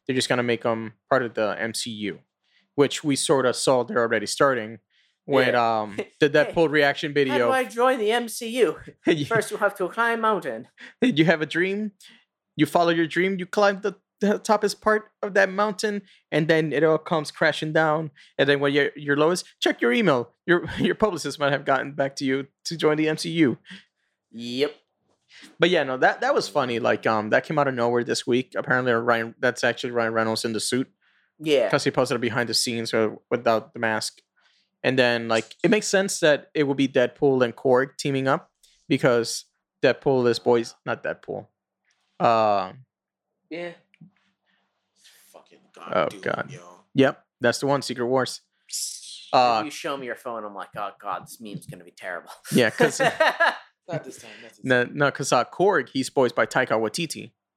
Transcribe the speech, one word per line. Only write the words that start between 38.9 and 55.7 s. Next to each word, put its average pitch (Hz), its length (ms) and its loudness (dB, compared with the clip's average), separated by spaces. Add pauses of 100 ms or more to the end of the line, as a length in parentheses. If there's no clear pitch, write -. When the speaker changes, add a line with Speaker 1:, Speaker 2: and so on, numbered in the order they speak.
Speaker 1:
Deadpool 127 460 2
is 117 100 2
boys, 120 360 2 (100)
not 117 180 -6
Deadpool. - 440 -10 (720)
Uh, 104 540 2 (760)
Speaker 2:
Yeah. 175 240 -12 (1600)
Speaker 3:
Fucking 82 260 -20 (160)
God, 85 200 -16
Speaker 1:
Oh, 90 140 0
Speaker 3:
dude, - 140 -12
Speaker 1:
God. - 280 -6
Speaker 3:
yo. 90 100 -18 (340)
Speaker 1:
Yep, 135 300 2 (160)
that's 117 180 0
the - 80 -6
one, 139 160 0
Secret 120 240 -6
Wars. 127 340 -2 (280)
Speaker 2:
If - 640 -12
Speaker 1:
Uh, 123 320 4
Speaker 2:
you 147 60 -12
show 143 260 -10
me 135 100 -12
your 123 80 -8
phone, 117 300 -12
I'm 104 100 -14
like, 95 220 -14
"Oh, 101 140 -8 (100)
God, 92 260 -8
this - 140 -20
meme's 101 260 -14
gonna 90 180 -18
be 87 60 -20
terrible." 87 400 -12 (220)
Speaker 1:
Yeah, 113 180 4
'cause - 300 0
Speaker 2:
<laughs> 254 100 0 (760)
Speaker 3:
Not 160 160 -8
this 131 140 -18
time, 113 120 -20 (100)
not - 120 -20
this - 120 -20
Speaker 1:
no, 123 200 2
Speaker 3:
time. - 120 -10
Speaker 1:
no, 143 140 2
'cause, - 220 -6
uh, 123 120 4
Korg, 175 440 0